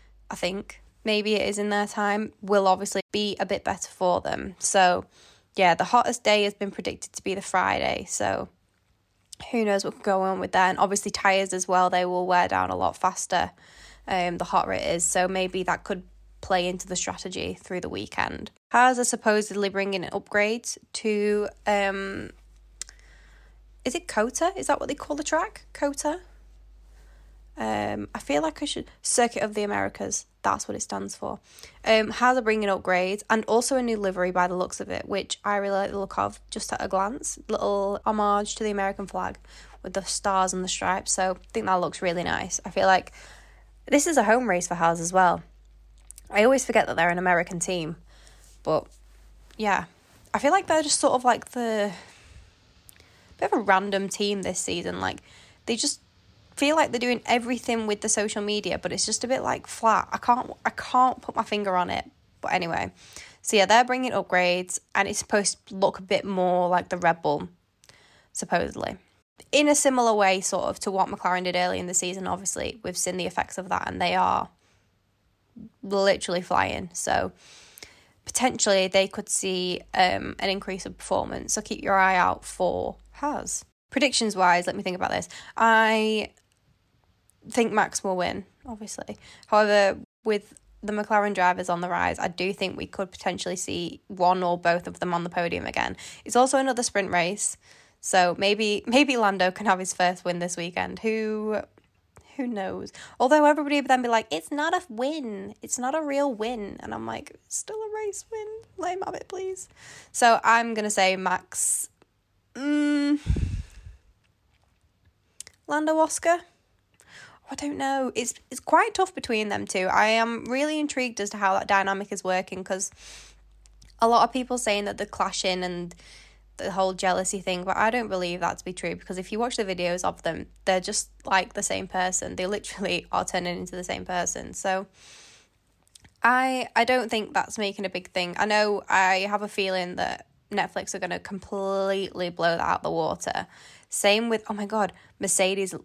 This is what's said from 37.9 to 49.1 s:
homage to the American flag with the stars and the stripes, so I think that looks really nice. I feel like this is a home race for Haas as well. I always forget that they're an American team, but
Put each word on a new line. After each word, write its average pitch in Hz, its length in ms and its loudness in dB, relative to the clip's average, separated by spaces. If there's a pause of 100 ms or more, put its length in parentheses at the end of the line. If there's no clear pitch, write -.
homage 208 520 2
to 220 80 -4
the 214 60 -2
American 202 360 -4
flag 185 320 -6 (440)
with 185 100 -12
the 196 100 -4
stars 185 500 0
and 185 120 -4
the 185 40 -6
stripes, 185 440 -2
so 190 200 0
I - 200 -14
think 220 140 -4
that 185 80 4
looks 175 280 0
really 175 220 0
nice. - 400 -4
I 202 60 -10
feel 190 160 2
like 190 260 4 (720)
this 285 200 6
is 330 100 2
a 233 80 6
home 233 240 4
race 180 180 2
for 175 80 -4
Haas 170 240 2
as 170 140 -4
well. 175 300 6 (880)
I 208 120 4
always 262 220 6
forget 226 220 4
that - 100 -4
they're 170 140 4
an 175 80 0
American 175 420 2
team, 170 360 -4 (680)
but - 240 0 (720)